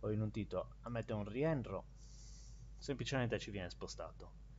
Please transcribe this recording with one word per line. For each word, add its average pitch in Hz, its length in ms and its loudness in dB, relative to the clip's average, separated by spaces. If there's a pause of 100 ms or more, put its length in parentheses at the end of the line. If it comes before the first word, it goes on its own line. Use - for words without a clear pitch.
o 104 120 2
in 107 80 6
un 107 100 4
titolo 92 520 0
a 117 80 -4
mettere 113 280 0
un 104 60 2
rientro, 113 600 2 (880)
semplicemente 120 640 4
ci 107 120 -2
viene 92 200 0
spostato. - 720 -8 (160)